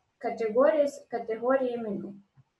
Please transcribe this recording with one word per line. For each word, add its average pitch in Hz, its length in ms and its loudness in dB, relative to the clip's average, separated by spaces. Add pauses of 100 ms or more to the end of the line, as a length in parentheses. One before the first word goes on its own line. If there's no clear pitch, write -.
(260)
categories, 262 680 2 (180)
категорії 240 680 -2
меню. 202 360 -8 (460)